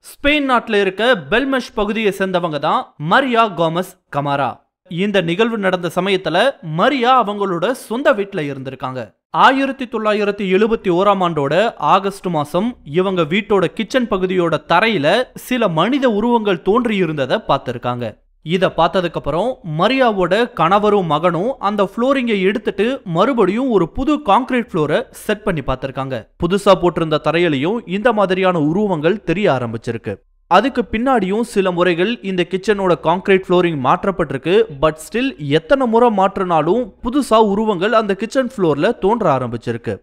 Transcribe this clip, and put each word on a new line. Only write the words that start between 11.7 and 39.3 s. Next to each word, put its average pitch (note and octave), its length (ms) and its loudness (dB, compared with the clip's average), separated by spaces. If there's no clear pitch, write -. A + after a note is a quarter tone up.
ஆகஸ்ட் F#3+ 420 -2
மாசம் F3 320 -2
இவங்க F#3 240 0
வீட்டோட G3+ 320 0
கிச்சன் A#3 340 -2
பகுதியோட F3+ 480 0
தரையில F3+ 340 2
சில A#3 220 0
மனித B3 380 2
உருவங்கள் G#3+ 500 0
தோன்றி A3+ 380 2
இருந்ததை D#3 340 -2
பார்த்திருக்காங்க. B2 560 -4
இத F3 320 0
பார்த்ததுக்கு E3+ 420 0
அப்புறம் E3+ 320 -2
மரியாவோட G#3 560 2
கணவரும் G3 540 2
மகனும் E3+ 400 0
அந்த G#3 140 -2
ஃப்ளோரிங்கை A#3+ 480 0
எடுத்துட்டு G#3+ 380 -2
மறுபடியும் A#3 600 2
ஒரு F3 100 4
புது C4+ 160 0
கான்கிரீட் A#3+ 420 2
ஃப்ளோரை D#3 280 0
செட் G#3 240 -4
பண்ணி D#3+ 240 -2
பார்த்திருக்காங்க. C3 480 -6
புதுசா F#3+ 400 4
போட்டிருந்த E3 460 0
தரையிலையும் E3 520 0
இந்த A3+ 220 2
மாதிரியான F#3 520 0
உருவங்கள் F#3 460 0
தெரிய F#3 240 0
ஆரம்பிச்சிருக்கு. A2+ 600 -6
அதுக்கு B3 300 2
பின்னாடியும் A3+ 600 0
சில F#3+ 160 2
முறைகள் F3 420 0
இந்த F3+ 120 -2
கிச்சனோட F#3+ 420 0
கான்கிரீட் F#3 400 2
ஃப்ளோரிங் E3+ 400 2
மாற்றப்பட்டிருக்கு. E3+ 680 0
But D#3 120 2
still B3+ 220 -2
எத்தனை C4 340 2
முறை A#3+ 160 4
மாற்றினாலும் F#3+ 680 0
புதுசா A#3 360 2
உருவங்கள் G#3+ 480 0
அந்த G3 220 -2
கிச்சன் A#3+ 320 -4
ஃப்ளோர்ல E3+ 500 0
தோன்ற F#3+ 320 2